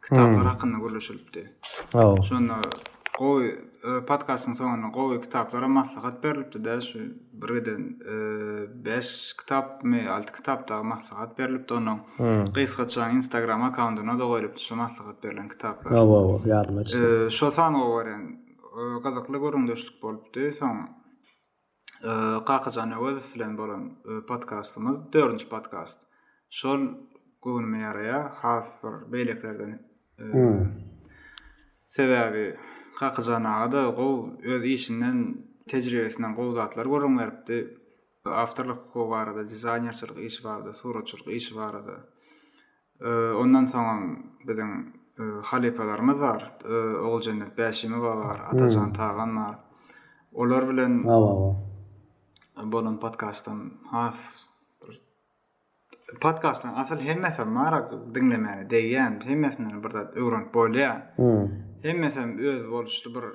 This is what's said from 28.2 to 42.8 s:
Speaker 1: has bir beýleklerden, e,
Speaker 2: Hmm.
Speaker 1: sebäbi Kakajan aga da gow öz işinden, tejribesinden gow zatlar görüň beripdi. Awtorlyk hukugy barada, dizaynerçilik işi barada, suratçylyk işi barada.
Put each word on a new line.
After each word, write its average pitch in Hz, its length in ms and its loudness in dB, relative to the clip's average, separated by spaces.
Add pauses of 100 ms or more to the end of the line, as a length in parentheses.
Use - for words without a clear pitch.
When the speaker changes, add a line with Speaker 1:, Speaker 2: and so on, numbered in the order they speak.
Speaker 1:
has 117 420 -2
bir 110 100 -8 (200)
beýleklerden, 110 640 -4 (400)
e, - 40 -16
Speaker 2:
Hmm. 110 440 4 (1200)
Speaker 1:
sebäbi 113 680 2 (440)
Kakajan 120 440 0
aga 110 280 0
da 135 180 4
gow 123 640 -2
öz 123 100 0
işinden, 120 540 0 (520)
tejribesinden 113 640 -2
gow 120 260 -2
zatlar 117 240 -4
görüň 139 340 2
beripdi. 113 580 -4 (480)
Awtorlyk 117 520 -2
hukugy 117 340 -4
barada, 107 380 -4
dizaynerçilik 117 720 -6
işi 110 240 -12
barada, 107 300 -10
suratçylyk 110 540 -10
işi 110 280 -8
barada. 104 400 -10 (1080)